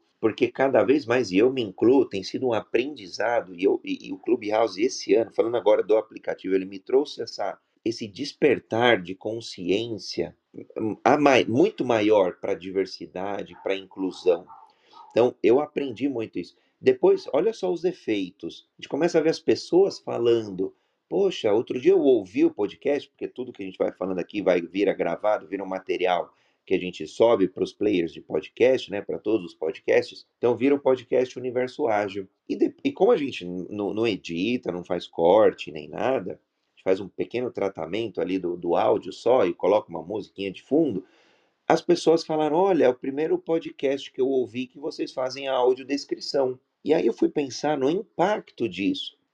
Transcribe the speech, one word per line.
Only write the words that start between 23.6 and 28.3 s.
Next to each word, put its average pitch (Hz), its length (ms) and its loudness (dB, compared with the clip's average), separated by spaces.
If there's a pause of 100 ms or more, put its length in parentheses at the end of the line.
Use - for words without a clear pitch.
a - 20 -8
gente 92 120 -12
vai 95 160 0
falando 92 260 -4
aqui 101 220 -6
vai, 90 200 4
vira 92 320 0
gravado, 90 540 -2
vira 95 160 -6
um 95 40 -10
material 90 640 -2 (320)
que 98 100 0
a 90 40 0
gente 87 280 -8
sobe 98 400 2
pros - 260 -6
players 90 400 -2
de 80 80 -18
podcast, 113 720 0